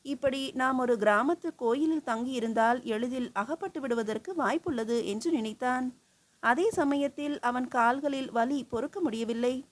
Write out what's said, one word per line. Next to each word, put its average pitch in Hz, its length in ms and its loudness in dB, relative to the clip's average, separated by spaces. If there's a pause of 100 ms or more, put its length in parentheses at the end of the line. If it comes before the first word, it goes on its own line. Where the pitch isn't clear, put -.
இப்படி 269 500 -2
நாம் 254 280 0
ஒரு 247 160 2
கிராமத்து 226 600 2
கோயிலில் 285 500 0
தங்கியிருந்தால் 233 800 0
எளிதில் 240 500 -4
அகப்பட்டு 302 480 -4
விடுவதற்கு 233 520 -4
வாய்ப்புள்ளது 240 720 0
என்று 220 280 -2
நினைத்தான். 254 640 -2 (460)
அதே 277 300 2
சமயத்தில் 285 680 0
அவன் 247 280 -2
கால்களில் 262 640 2
வலி 240 320 0
பொறுக்க 269 380 -4
முடியவில்லை. 233 720 -2